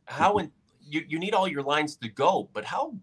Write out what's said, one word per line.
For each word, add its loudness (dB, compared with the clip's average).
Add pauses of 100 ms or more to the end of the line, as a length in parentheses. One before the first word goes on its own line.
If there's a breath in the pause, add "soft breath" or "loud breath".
how 2
in, -6 (380)
you, -2
you -4
need -4
all 4
your -4
lines 0
to -8
go, 2
but -6
how -4